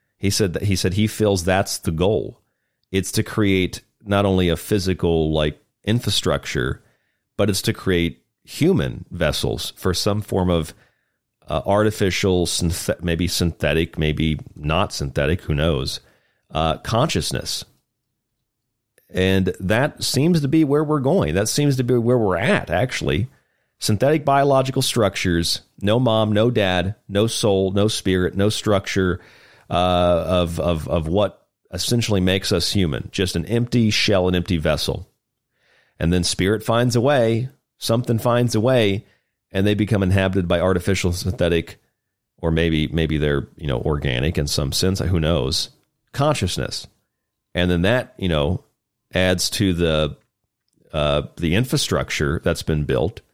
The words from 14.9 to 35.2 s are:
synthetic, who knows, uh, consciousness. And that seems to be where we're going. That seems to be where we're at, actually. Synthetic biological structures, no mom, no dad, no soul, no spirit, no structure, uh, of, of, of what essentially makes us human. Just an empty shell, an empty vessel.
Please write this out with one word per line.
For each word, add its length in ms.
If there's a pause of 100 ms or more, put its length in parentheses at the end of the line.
synthetic, 480
who 140
knows, 440 (520)
uh, 260
consciousness. 880 (1500)
And 480
that 440
seems 380
to 60
be 160
where 200
we're 160
going. 360
That 120
seems 300
to 60
be 100
where 240
we're 200
at, 340
actually. 580 (500)
Synthetic 460
biological 560
structures, 800 (180)
no 200
mom, 340
no 160
dad, 460 (120)
no 200
soul, 440
no 160
spirit, 480
no 140
structure, 720 (480)
uh, 580
of, 320
of, 280
of 200
what 380 (260)
essentially 480
makes 320
us 200
human. 400
Just 240
an 100
empty 460
shell, 360
an 80
empty 220
vessel. 500 (920)